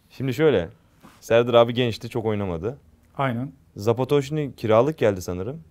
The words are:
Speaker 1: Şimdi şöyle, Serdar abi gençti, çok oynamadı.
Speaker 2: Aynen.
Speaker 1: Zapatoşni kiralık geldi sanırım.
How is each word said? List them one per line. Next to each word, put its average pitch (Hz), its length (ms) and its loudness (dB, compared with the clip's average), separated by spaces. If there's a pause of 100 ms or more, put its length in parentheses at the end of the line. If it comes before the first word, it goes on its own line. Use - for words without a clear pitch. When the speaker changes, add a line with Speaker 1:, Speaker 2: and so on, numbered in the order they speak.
(100)
Speaker 1:
Şimdi 127 240 -6
şöyle, 120 340 2 (520)
Serdar 120 340 2
abi 117 200 6
gençti, 120 340 -2
çok 110 160 -6
oynamadı. 101 540 -4 (400)
Speaker 2:
Aynen. 135 340 -6 (240)
Speaker 1:
Zapatoşni 135 800 -2
kiralık 117 420 2
geldi 101 240 0
sanırım. 98 380 -10 (100)